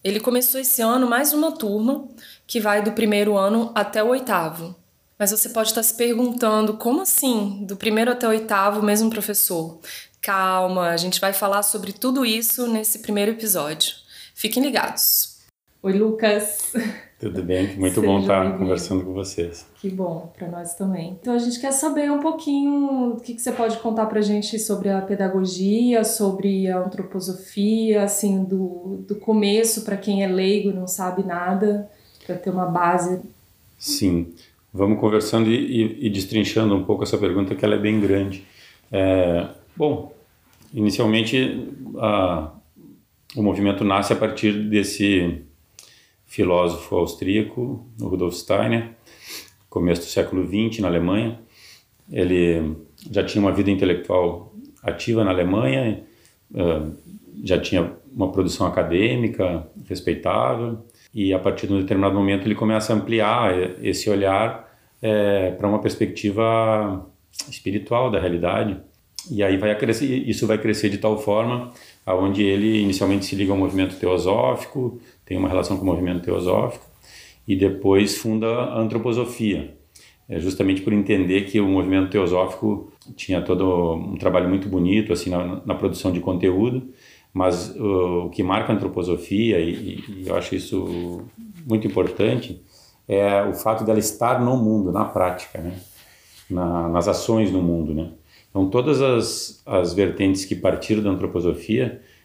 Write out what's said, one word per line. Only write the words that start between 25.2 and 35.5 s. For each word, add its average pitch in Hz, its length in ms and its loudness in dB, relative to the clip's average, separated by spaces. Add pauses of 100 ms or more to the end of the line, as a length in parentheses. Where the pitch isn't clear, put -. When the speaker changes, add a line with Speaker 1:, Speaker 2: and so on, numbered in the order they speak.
Speaker 1:
sobre 190 680 0
a 185 100 0
antroposofia, 202 1200 0
assim, 196 400 2
do, 190 640 -4
do 208 80 -2
começo, 214 680 2
pra 196 120 -4
quem 196 280 0
é 196 40 2
leigo 190 420 2
e 185 40 0
não 180 140 -4
sabe 185 360 -2
nada, 196 640 0 (360)
pra 180 100 -6
ter 180 140 -6
uma 180 160 -2
base. 180 560 2 (560)
Speaker 2:
Sim. 87 560 0 (400)
Vamos 101 260 2
conversando 110 500 2
e, 113 60 4